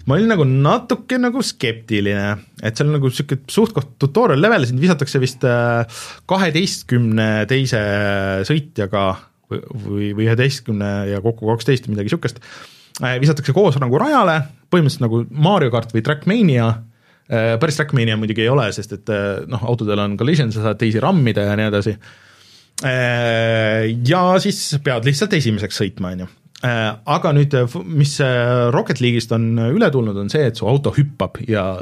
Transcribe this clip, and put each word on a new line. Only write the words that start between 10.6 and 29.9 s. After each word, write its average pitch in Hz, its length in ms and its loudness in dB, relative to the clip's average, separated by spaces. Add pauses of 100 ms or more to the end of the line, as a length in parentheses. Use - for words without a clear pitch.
ja 101 100 -4
kokku 110 320 -2
kaksteist 120 340 -2
või 107 100 -4
midagi 104 180 -4
siukest, - 260 -6 (640)
äh, 127 180 -2
visatakse 147 320 0
koos 185 260 4
nagu 131 200 2
rajale, 220 400 2 (320)
põhimõtteliselt 156 340 2
nagu 117 240 0
Mario 147 420 2
Kart 117 220 -2
või 113 100 0
Trackmania, 147 680 2 (600)
äh, 113 280 2
päris 147 180 0
Trackmania 120 400 0
muidugi 110 260 -2
ei 110 60 2
ole, 127 240 2
sest 101 200 -10
et, 101 180 -8
äh, 101 360 -2
noh, 113 160 -6
autodel 110 360 -2
on 101 180 -2
collision, 135 340 0
sa 107 120 -4
saad 107 160 -2
teisi 110 220 0
rammida 127 440 2
ja 104 120 0
nii 107 120 0
edasi. 104 280 0 (840)
Äh, 113 1120 0 (160)
ja 180 180 4 (140)
siis 185 400 -2
pead 123 260 -2
lihtsalt 143 300 0
esimeseks 107 420 0
sõitma, 92 380 -4
on 92 60 -8
ju. 90 80 -10 (300)
Äh, 113 320 -2 (160)
aga 170 260 0
nüüd, 143 220 4
äh, 123 120 2
f-, 170 180 -8
mis, 147 360 0
äh, 123 500 2
Rocket 151 300 0
League'ist 120 320 0
on 113 260 2
üle 151 320 2